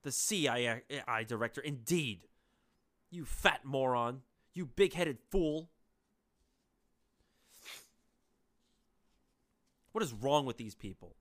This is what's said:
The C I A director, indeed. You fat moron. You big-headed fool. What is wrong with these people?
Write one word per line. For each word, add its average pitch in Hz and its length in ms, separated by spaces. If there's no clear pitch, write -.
The 143 80
C 175 360
I 120 360
A 113 180
director, 113 340
indeed. 131 680
You 170 160
fat - 400
moron. 131 560
You 175 140
big-headed 165 500
fool. 160 400
What 220 100
is 127 100
wrong 139 320
with 120 120
these 110 180
people? 92 460